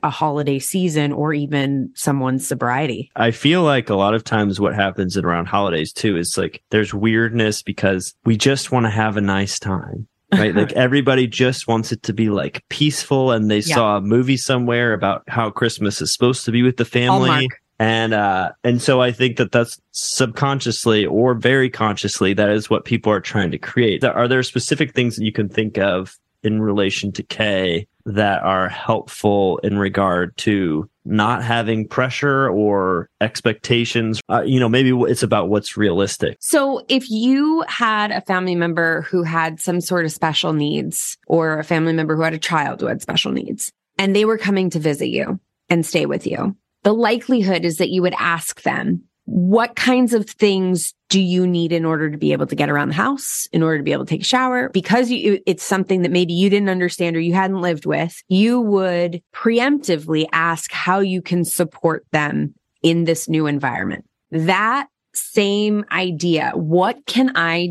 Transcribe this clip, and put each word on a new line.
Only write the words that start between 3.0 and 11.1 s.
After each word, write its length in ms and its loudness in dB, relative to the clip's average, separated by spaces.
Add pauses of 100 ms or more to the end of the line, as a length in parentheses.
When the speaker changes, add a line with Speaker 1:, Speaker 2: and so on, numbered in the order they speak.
Speaker 2:
I 160 4
feel 320 2
like 260 2
a 60 0
lot 180 4
of 100 0
times 360 0
what 140 2
happens 440 0
in 80 0
around 220 0
holidays 440 -2
too 260 0
is, 200 -4
like, 340 -4
there's 220 0
weirdness 680 0
because 540 -2 (100)
we 120 4
just 340 0
wanna 180 2
have 280 0
a 40 0
nice 380 -2
time. 480 -6 (240)
Right? 240 2
Like, 160 0
Speaker 1:
<laughs> 20 -10
Speaker 2:
everybody 540 4